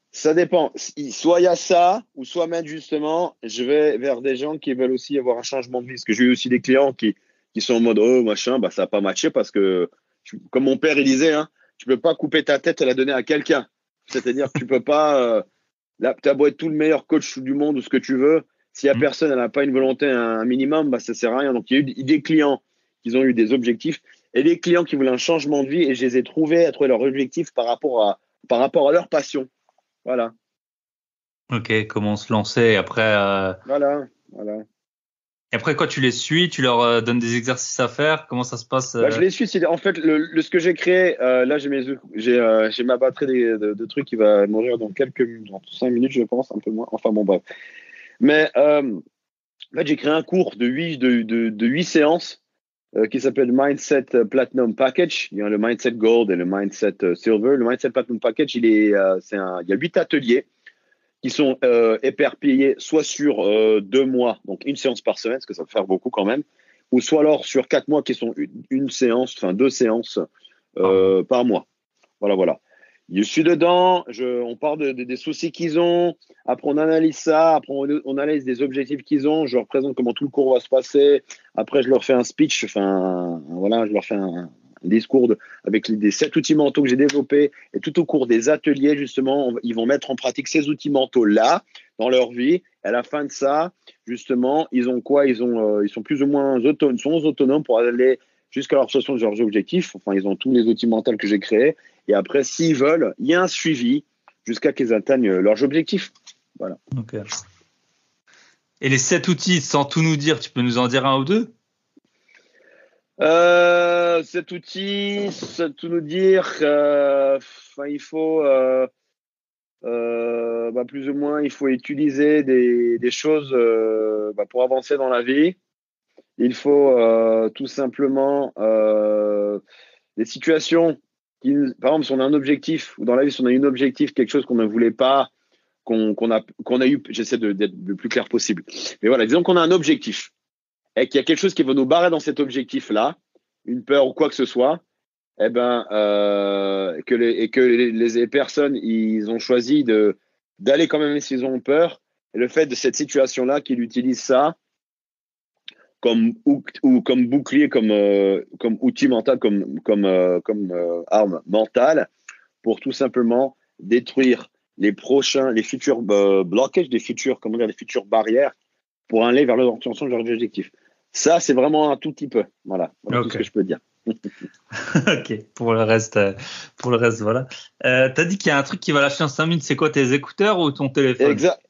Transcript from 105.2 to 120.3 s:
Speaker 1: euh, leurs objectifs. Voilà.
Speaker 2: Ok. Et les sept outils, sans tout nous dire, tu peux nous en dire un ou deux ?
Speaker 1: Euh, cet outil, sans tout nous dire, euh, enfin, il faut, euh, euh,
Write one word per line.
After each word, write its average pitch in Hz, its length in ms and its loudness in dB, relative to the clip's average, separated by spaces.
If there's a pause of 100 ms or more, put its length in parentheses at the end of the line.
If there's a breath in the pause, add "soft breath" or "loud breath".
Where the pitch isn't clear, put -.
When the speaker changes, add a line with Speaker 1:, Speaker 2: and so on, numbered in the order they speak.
Speaker 1:
euh, 92 120 2
leurs 107 240 2
objectifs. 160 480 -2 (460)
Voilà. - 180 -10 (200)
Speaker 2:
Ok. 117 180 -8 (1700 soft breath)
Et 135 80 -2
les 135 80 2
sept 170 300 -2
outils, 180 340 0
sans 143 240 0
tout 160 160 -2
nous 160 140 0
dire, 147 220 -2
tu - 120 -14
peux 127 120 -4
nous 120 160 -2
en 123 80 2
dire 127 200 -2
un 135 120 2
ou 135 60 -2
deux ? 208 280 -2 (1700 soft breath)
Speaker 1:
Euh, 175 1040 4
cet 170 300 -10
outil, 202 800 -6
sans - 400 -8
tout 170 160 -14
nous 170 140 -4
dire, 185 440 2 (140)
euh, 143 800 2
enfin, - 500 -18
il 147 120 -8
faut, 160 440 -2
euh, 131 420 2 (1000)
euh, 117 840 -4